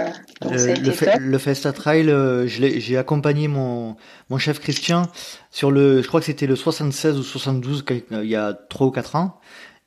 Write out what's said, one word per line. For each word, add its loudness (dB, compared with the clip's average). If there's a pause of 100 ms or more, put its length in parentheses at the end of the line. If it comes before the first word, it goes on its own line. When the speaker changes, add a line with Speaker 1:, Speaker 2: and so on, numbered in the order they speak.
(400)
Speaker 1:
donc -6
Speaker 2:
Euh, 0
Speaker 1:
ça 2
a 2
Speaker 2:
le 0
Speaker 1:
été 0
Speaker 2:
fe-, -2
Speaker 1:
top. 4
Speaker 2:
le 0
Festa -2
Trail, 2
euh, 2
je -4
l'ai, 2
j'ai -2
accompagné 0
mon, -4 (340)
mon -2
chef -2
Christian 0 (480)
sur 0
le, 6
je -8
crois 2
que -2
c'était -2
le 2
soixante-seize 0
ou -2
soixante-douze, -4
quel-, -2 (100)
euh, -4
il -4
y 0
a -2
trois -2
ou 2
quatre -4
ans. -2 (460)